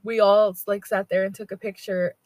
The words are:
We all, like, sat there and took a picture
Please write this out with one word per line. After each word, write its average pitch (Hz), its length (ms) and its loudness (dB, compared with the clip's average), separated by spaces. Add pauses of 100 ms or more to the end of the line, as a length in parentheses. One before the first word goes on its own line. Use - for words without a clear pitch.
We 220 160 -4
all, 208 360 4 (100)
like, 202 200 -4
sat 196 240 -4
there 190 160 0
and 196 80 -8
took 214 180 -14
a 190 60 -10
picture 185 580 -6 (100)